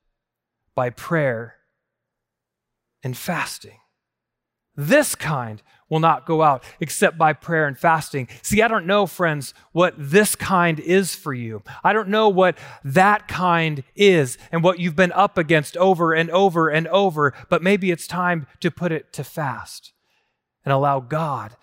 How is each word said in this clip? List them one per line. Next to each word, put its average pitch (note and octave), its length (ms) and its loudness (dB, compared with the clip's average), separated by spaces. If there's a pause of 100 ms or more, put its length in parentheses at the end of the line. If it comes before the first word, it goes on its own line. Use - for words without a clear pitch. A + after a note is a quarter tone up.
(760)
by B2+ 160 -2
prayer B2 680 -4 (1500)
and B2+ 140 -10
fasting." - 640 -10 (960)
This G#3+ 380 2
kind A#2+ 480 -6 (260)
will D#3 120 0
not D#3+ 260 2
go D#3 160 0
out C#3+ 220 2 (160)
except E3 360 -2
by D3+ 160 2
prayer D#3 360 -2
and C3+ 100 -8
fasting. D#3 480 -2 (160)
See, G#3 180 0
I A3 60 4
don't G#3+ 200 -2
know, G3+ 200 2
friends, D3+ 480 -4 (160)
what E3+ 260 0
this D#3+ 380 2
kind F3 460 0
is F3+ 340 0
for - 180 -8
you. A2+ 300 -10 (220)
I F#3 80 4
don't G#3 160 -2
know G#3+ 200 2
what F3+ 300 4 (240)
that F#3 460 2
kind E3 560 -2 (100)
is F3 420 4 (140)
and E3 140 0
what F3+ 160 2
you've F3 160 -4
been F3+ 160 2
up G3 260 2
against D#3 380 0
over E3+ 360 2
and E3 180 0
over E3+ 400 2
and D#3+ 180 -2
over, E3 460 0 (140)
but E3 140 0
maybe F#3 300 0
it's - 160 -8
time F3 400 -4 (100)
to E3+ 140 -4
put F3 180 -6
it - 220 -8
to D3 100 -10
fast B2 720 -12 (720)
and C#3 80 -2
allow C#3 260 0
God, C3 640 -8